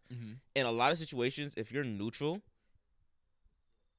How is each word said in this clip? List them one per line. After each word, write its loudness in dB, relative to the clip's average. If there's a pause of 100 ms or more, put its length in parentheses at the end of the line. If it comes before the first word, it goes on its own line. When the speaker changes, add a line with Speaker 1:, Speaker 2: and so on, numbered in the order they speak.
(120)
Speaker 1:
Mm-hmm. -8 (220)
Speaker 2:
In 4
a 2
lot 6
of 0
situations, -2
if -4
you're 0
neutral, -2 (1600)